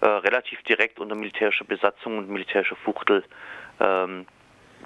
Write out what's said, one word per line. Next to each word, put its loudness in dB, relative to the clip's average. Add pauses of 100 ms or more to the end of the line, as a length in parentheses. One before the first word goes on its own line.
äh, 6
relativ 0
direkt 2
unter -6
militärischer -2
Besatzung -2
und -6
militärischer -2
Fuchtel, 0 (560)
ähm, 0 (600)